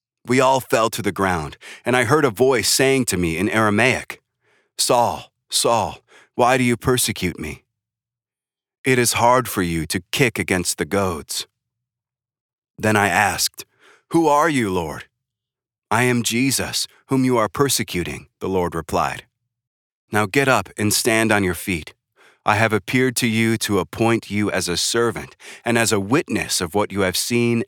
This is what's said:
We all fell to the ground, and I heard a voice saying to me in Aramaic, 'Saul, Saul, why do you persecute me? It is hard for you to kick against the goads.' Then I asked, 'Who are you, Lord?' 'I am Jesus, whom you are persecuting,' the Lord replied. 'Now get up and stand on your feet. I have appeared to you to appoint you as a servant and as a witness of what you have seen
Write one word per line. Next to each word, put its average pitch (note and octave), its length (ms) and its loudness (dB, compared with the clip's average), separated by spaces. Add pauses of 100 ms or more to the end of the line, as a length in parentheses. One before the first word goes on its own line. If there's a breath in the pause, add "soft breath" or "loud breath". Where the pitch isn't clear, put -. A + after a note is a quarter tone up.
(260)
We B2+ 160 2
all C3 180 4
fell A#2 300 2
to - 120 -6
the F#2+ 120 -2
ground, F2 420 -2 (300 loud breath)
and A#2+ 100 0
I B2 80 2
heard D3 220 2
a C3 40 4
voice B2 380 2
saying C3+ 380 2
to F#2 120 -2
me E2 200 -2
in G2+ 100 0
Aramaic, G#2+ 760 0 (560)
'Saul, A#2 540 0 (180)
Saul, A2 500 0 (360 soft breath)
why B2+ 220 4
do B2+ 80 2
you A#2+ 100 2
persecute A2 640 -2
me? D2+ 240 -12 (1200)
It C3 160 2
is A#2 140 2
hard A#2+ 340 4
for - 140 -2
you E2 240 -2
to F#2 260 -4
kick B2 260 0
against F#2 420 -2
the F2 60 -2
goads.' F#2 600 -4 (1300)
Then G#2+ 200 0
I G2+ 100 2
asked, F#2+ 560 -2 (460 soft breath)
'Who E3 180 2
are D3 220 4
you, B2 200 0
Lord?' D#2+ 360 -4 (840)
'I A2+ 140 2
am B2 200 2
Jesus, A#2 640 -2 (200 soft breath)
whom C3 160 0
you B2+ 140 2
are A2 100 2
persecuting,' F2+ 800 -2 (140)
the F#2+ 80 -6
Lord F2 260 -2
replied. E2 520 -2 (840)
'Now G#2+ 140 0
get B2 240 0
up G#2+ 180 2 (100)
and G#2+ 160 0
stand A2+ 380 2
on G#2 140 2
your F2+ 100 -2
feet. - 380 -8 (520 soft breath)
I G#2 120 2
have A2 160 2
appeared B2+ 440 0
to B2 100 0
you A2+ 320 0
to G2+ 200 0
appoint A2+ 500 -2
you G2+ 220 -2
as F2+ 160 -2
a F2 80 -2
servant A#2 640 -2 (260 loud breath)
and A#2 140 0
as A2 160 2
a G#2 80 2
witness G#2 580 -2
of F2+ 160 -6
what G#2 160 0
you G2 80 -4
have F#2 160 0
seen A#2 520 0